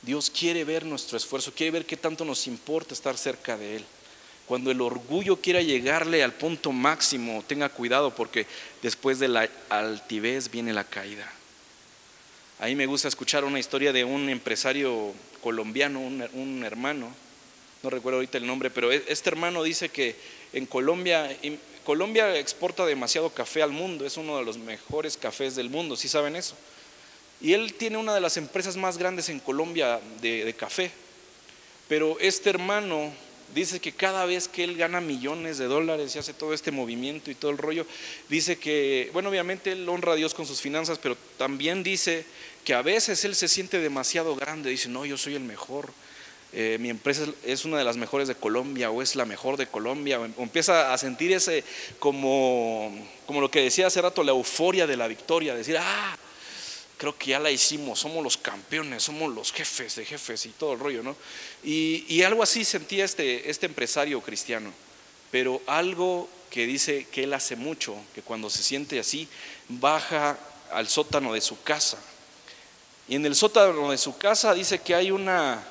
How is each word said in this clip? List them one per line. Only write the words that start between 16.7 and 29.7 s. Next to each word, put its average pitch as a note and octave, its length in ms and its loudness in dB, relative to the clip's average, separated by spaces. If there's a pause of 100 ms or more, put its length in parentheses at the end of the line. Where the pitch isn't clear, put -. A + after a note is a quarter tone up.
no C3+ 80 -4
recuerdo B2+ 280 -2
ahorita C3 200 -2
el A#2+ 80 -2
nombre, C3 240 -2
pero A#2+ 220 2
e-, C#3 160 2
este D3+ 220 0
hermano E3+ 340 0
dice D#3+ 260 0
que A#2+ 260 -2 (380)
en C3 120 -2
Colombia, D#3 760 2
en D3 180 -8 (260)
Colombia G3 520 4
exporta F3 480 -2
demasiado D3+ 440 2
café C#3+ 320 -2
al D3+ 100 4
mundo, D#3+ 340 -4
es C#3 120 -6
uno D#3 200 -4
de B2+ 80 -2
los A2+ 120 -4
mejores C3+ 600 -6
cafés C3 380 -4
del B2 140 -4
mundo, D3 260 -4
¿sí B2+ 140 -4
saben D3 260 2
eso? F3 200 -4 (880)
Y - 120 4
él G#3+ 220 2
tiene A3 220 -4
una A3 160 -2
de G3+ 60 4
las F3 160 2
empresas F3+ 400 -4
más F#3 220 -2
grandes F3+ 320 -2
en D3 100 -6
Colombia C#3 640 0 (180)